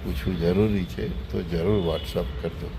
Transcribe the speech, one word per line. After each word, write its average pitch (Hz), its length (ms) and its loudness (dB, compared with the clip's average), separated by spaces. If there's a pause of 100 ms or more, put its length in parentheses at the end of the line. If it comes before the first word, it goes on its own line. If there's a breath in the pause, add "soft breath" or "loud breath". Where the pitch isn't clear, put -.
પૂછવું 92 360 -2
જરૂરી 92 460 4
છે, - 460 -4
તો 104 100 -2
જરૂર 87 440 2
WhatsApp 80 400 0 (160)
કરજો 82 380 -6